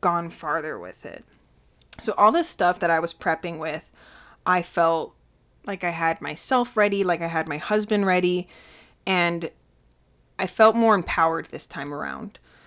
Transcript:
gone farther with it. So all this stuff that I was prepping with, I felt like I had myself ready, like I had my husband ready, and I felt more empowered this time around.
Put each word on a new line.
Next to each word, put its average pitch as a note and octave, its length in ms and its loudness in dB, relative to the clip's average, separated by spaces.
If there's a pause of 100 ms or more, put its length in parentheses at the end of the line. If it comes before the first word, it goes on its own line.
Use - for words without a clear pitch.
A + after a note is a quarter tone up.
gone E3+ 280 0
farther D#3 480 -6
with F2+ 280 -14
it. - 180 -14 (760)
So - 180 -4
all G#3+ 140 8
this E4 180 0
stuff F3+ 300 0
that E3+ 120 2
I E3 80 2
was E3+ 140 -6
prepping E3+ 460 -4
with, D#3 240 -8 (640)
I F3+ 160 2
felt E3 520 0 (520)
like G3 180 -8
I F3+ 60 -2
had E3 320 -2
myself A#3+ 560 -2
ready, G3+ 260 2
like F3 180 0
I E3 60 -4
had E3 220 -4
my C#3+ 80 -4
husband G#3 480 0
ready, F3+ 420 2 (580)
and E3+ 460 0 (880)
I F#3 80 -2
felt A3 300 6
more A3+ 180 4
empowered E3 560 0
this - 160 -12
time D3 260 -10
around. D2 460 -10 (280)